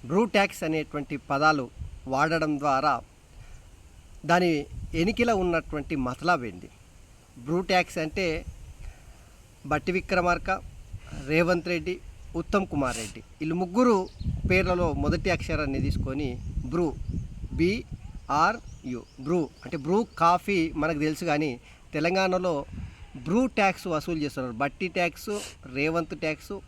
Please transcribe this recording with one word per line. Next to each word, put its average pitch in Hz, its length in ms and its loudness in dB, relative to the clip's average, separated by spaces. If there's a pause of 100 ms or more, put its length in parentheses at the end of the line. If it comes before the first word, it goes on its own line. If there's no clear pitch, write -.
బ్రూ 185 160 4 (100)
ట్యాక్స్ 196 340 2
అనేటువంటి 151 480 -4 (140)
పదాలు 143 340 4 (480)
వాడడం 156 480 2
ద్వారా 139 320 4 (1400)
దాని 175 220 6 (480)
ఎనికిల 233 320 2 (120)
ఉన్నటువంటి 156 520 -2 (100)
మతలబ్ 143 440 0
ఏంది? 90 180 -14 (760)
బ్రూ 165 160 0
ట్యాక్స్ 180 440 0
అంటే 165 400 -2 (1200)
బట్టి 151 260 0
విక్రమార్క, 175 580 0 (760)
రేవంత్ 170 420 4
రెడ్డి, 175 300 -2 (380)
ఉత్తమ్ 190 300 2
కుమార్ 131 300 0
రెడ్డి, 110 240 -8 (200)
వీళ్ళు 160 220 0
ముగ్గురు 190 460 4 (420)
పేర్లలో 180 420 4 (120)
మొదటి 175 260 2
అక్షరాన్ని 147 560 -2
తీసుకొని 135 520 0 (340)
బ్రూ, 165 220 2 (680)
బీఆర్యు, 170 1400 0 (240)
బ్రూ 165 220 2 (160)
అంటే - 120 -6
బ్రూ 175 300 2 (180)
కాఫీ 175 520 4
మనకు 151 220 0
తెలుసు, 156 260 -2
కానీ 151 280 0 (420)
తెలంగాణలో 185 600 2 (680)
బ్రూ 214 220 2
ట్యాక్స్ 196 400 2
వసూలు 165 320 -2
చేస్తున్నారు. 131 440 -4
బట్టి 143 260 -2
ట్యాక్స్, 175 420 -2 (440)
రేవంత్ 160 480 0
ట్యాక్స్ 156 300 -4 (160)